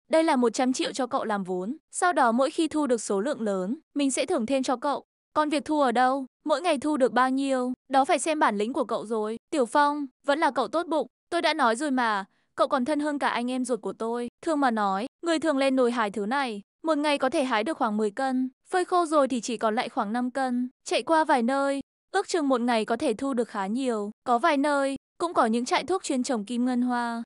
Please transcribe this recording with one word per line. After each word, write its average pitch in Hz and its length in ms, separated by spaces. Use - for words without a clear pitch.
Đây 320 120
là 320 140
một 240 140
trăm 254 220
triệu - 200
cho 262 140
cậu 269 180
làm 202 200
vốn, 185 320
sau 359 220
đó 262 200
mỗi 262 180
khi 320 180
thu 302 180
được 233 140
số 196 200
lượng 262 200
lớn, 202 380
mình 285 160
sẽ 302 160
thưởng 269 200
thêm 269 160
cho 254 140
cậu. 269 280
Còn 302 140
việc 294 160
thu 302 160
ở 254 120
đâu, 254 340
mỗi 294 160
ngày 320 180
thu 302 180
được 247 160
bao 254 180
nhiêu, 262 420
đó 269 160
phải 320 140
xem 311 200
bản 247 200
lĩnh 214 140
của 277 120
cậu 214 220
rồi." 220 300
"Tiểu 269 160
Phong, 294 400
vẫn 285 120
là 320 120
cậu 247 180
tốt 339 180
bụng, 294 200
tôi 339 120
đã 311 120
nói 247 220
rồi 294 140
mà, 226 340
cậu 302 140
còn 269 160
thân 294 160
hơn 294 180
cả 254 100
anh 240 220
em 254 140
ruột 226 160
của 196 120
tôi." 240 360
Thường 311 180
mà 269 100
nói, 208 360
người 330 160
thường 285 200
lên 269 180
nồi 240 160
hái 226 180
thứ 202 160
này, 240 340
một 320 160
ngày 294 200
có 262 120
thể 311 140
hái 220 200
được 311 140
khoảng 220 180
mười 214 140
cân, 262 400
phơi 359 140
khô 349 220
rồi 285 220
thì 254 120
chỉ 226 160
còn 214 180
lại 240 140
khoảng 214 240
năm 247 180
cân. 254 380
Chạy 294 180
qua 320 220
vài 294 180
nơi, 277 380
ước 392 160
chừng 302 200
một 254 120
ngày 233 240
có 233 120
thể 247 180
thu 269 200
được 226 140
khá 196 180
nhiều. 220 440
Có 240 140
vài 311 180
nơi, 277 400
cũng 349 160
có 277 120
những 233 180
trại 311 200
thuốc 370 180
chuyên 262 200
trồng 233 220
kim 240 200
ngân 247 180
hoa, 240 440